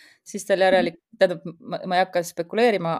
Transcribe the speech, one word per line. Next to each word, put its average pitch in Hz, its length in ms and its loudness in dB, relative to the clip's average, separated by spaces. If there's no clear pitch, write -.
Siis - 260 -14
tal 190 140 2
järelikult, 185 400 2
tähendab, 180 240 2
ma, - 260 -10
ma 185 140 -4
ei 185 80 4
hakka 185 180 -2
spekuleerima, 175 760 -2